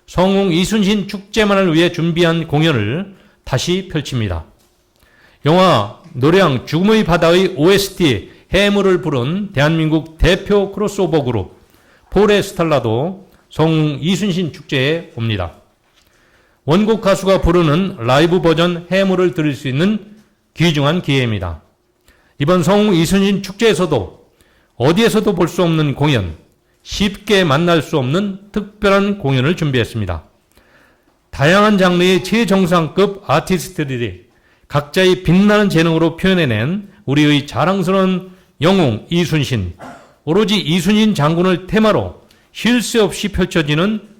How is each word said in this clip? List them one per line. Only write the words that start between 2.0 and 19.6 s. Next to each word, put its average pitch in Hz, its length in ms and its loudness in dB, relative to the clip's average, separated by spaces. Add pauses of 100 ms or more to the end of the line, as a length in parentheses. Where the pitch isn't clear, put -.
공연을 147 680 -2 (280)
다시 180 480 -4
펼칩니다. 107 540 -6 (1000)
영화 151 540 2 (140)
노량 147 520 2
죽음의 208 380 2
바다의 175 520 2
오에스티 165 760 0 (200)
해물을 196 500 2
부른 156 520 -4
대한민국 156 640 0
대표 196 540 0
크로스오버 190 520 -2
그룹 117 340 -6 (540)
포레스텔라도 165 1160 0 (200)
성웅 151 520 0
이순신 175 520 -2
축제에 156 600 -4
옵니다. 104 380 -4 (1120)
원곡 208 360 0
가수가 190 400 0
부르는 170 580 0
라이브 151 420 2
버전 165 500 0
해물을 185 420 0
들을 151 220 -2
수 - 120 -10